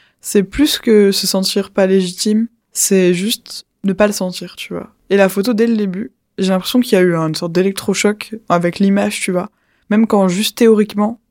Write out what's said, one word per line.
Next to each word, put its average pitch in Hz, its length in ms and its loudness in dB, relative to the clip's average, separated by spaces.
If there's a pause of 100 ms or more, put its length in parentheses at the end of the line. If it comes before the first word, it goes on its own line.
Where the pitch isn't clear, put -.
(220)
c'est 202 220 0
plus 285 360 0
que 208 320 4
se 196 160 -2
sentir 196 440 -2
pas 196 160 2
légitime, 196 600 0 (240)
c'est 185 420 2
juste - 520 -6 (180)
ne 196 100 0
pas 208 140 2
le 208 60 -2
sentir, 180 420 -8
tu - 180 -14
vois. - 180 -10 (180)
Et 196 80 2
la 196 100 6
photo, 196 260 -2
dès 226 140 2
le 233 80 0
début, 202 360 -6 (260)
j'ai 190 120 0
l'impression 190 300 0
qu'il - 140 0
y - 20 4
a 185 80 4
eu 175 120 2
une 160 200 -2
sorte 175 160 -6
d'électrochoc 196 840 -2 (120)
avec 175 320 -2
l'image, 202 400 0
tu - 120 -6
vois. 180 180 -4 (400)
Même 214 180 2
quand, 196 220 2
juste 190 280 -4
théoriquement, 214 640 2 (120)